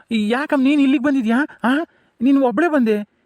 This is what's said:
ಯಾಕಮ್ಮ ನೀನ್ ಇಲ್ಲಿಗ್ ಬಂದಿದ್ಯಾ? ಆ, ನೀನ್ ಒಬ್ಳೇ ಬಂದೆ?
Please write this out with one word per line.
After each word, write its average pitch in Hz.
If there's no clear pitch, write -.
ಯಾಕಮ್ಮ 233
ನೀನ್ 285
ಇಲ್ಲಿಗ್ 269
ಬಂದಿದ್ಯಾ? 262
ಆ, 226
ನೀನ್ 277
ಒಬ್ಳೇ 254
ಬಂದೆ? 247